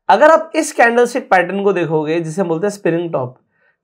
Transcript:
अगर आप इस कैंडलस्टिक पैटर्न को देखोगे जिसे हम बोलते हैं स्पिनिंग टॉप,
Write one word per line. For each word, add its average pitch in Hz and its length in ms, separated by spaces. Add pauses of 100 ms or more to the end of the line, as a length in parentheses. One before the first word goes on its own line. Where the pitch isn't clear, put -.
अगर 247 220
आप 320 260
इस 311 160
कैंडलस्टिक 240 580
पैटर्न 185 320
को 196 100
देखोगे 160 480
जिसे 165 220
हम 170 60
बोलते 165 180
हैं 202 60
स्पिनिंग 170 400
टॉप, 127 260 (460)